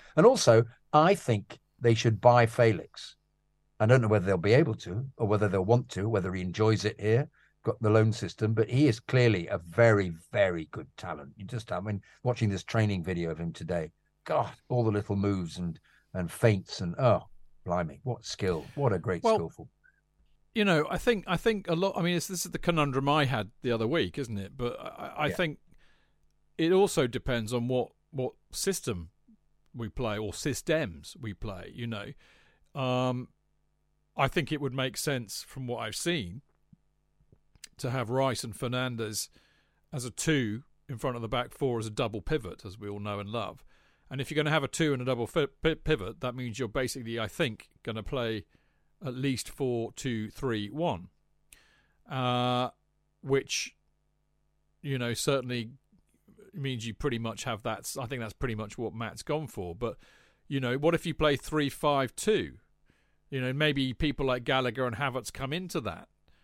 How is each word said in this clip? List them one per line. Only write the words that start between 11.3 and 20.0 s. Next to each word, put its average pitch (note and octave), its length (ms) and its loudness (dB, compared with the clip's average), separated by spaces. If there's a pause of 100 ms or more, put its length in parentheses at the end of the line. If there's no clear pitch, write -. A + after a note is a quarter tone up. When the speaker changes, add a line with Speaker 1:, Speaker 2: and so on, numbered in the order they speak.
Speaker 1:
You F#2+ 100 -14
just, - 260 -10
I F2+ 100 -4
mean, G#2 200 -4 (220)
watching A#2+ 260 2
this F#2+ 140 -2
training G2+ 400 2
video E2+ 280 -2
of D#2 80 -6
him E2+ 120 -4
today, E2 400 -6 (340)
God, C3+ 260 -2 (180)
all B2 140 2
the A2 80 2
little G#2 240 0
moves G2 420 0
and, E2+ 220 -6 (340)
and F2 180 -4
feints G#2 500 2
and, E2+ 160 -4
oh, A2+ 260 4 (420)
blimey, F2 380 -2
what A#2+ 220 -8
skill, E2+ 400 -4 (100)
what C3+ 180 2
a F2+ 60 0
great F2+ 240 -4
Speaker 2:
Well, A3 120 4
Speaker 1:
skillful. E2 340 -6 (840)